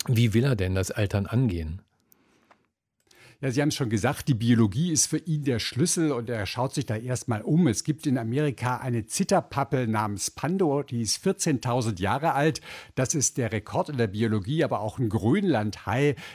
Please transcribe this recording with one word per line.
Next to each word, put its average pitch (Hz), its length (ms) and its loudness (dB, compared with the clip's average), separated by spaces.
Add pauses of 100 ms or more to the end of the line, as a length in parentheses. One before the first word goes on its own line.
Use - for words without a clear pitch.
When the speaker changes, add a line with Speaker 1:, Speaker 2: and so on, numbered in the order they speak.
Speaker 1:
Wie 117 260 4
will 117 80 6
er 135 140 2
denn 92 180 0
das 95 160 0
Altern 101 360 0
angehen? 90 560 -2 (1600)
Speaker 2:
Ja, 135 120 -2
Sie 135 100 2
haben 147 60 4
es 147 80 -2
schon 135 120 -2
gesagt, 113 380 0
die 143 80 4
Biologie 117 560 2
ist 147 160 0
für 156 120 -2
ihn 151 260 -4
der 123 160 0
Schlüssel 160 500 0
und 120 180 -2
er 113 160 -2
schaut 123 300 -4
sich 143 120 -2
da 107 100 -2
erstmal 120 460 -4
um. 160 260 4
Es 107 160 0
gibt - 240 -4
in 131 100 2
Amerika 123 600 -2
eine 120 280 -2
Zitterpappel 143 800 0
namens 107 460 -2
Pandor, 147 500 0
die 117 200 -4
ist 107 160 -2
vierzehntausend 120 840 0
Jahre 135 340 0
alt. 143 260 0 (360)
Das 131 180 0
ist 143 240 -2
der 113 140 -2
Rekord 127 380 -4
in 143 60 -6
der 117 120 2
Biologie, 107 560 0
aber 123 160 0
auch 107 180 -6
ein 123 100 0
Grönlandhai, 117 1080 2 (180)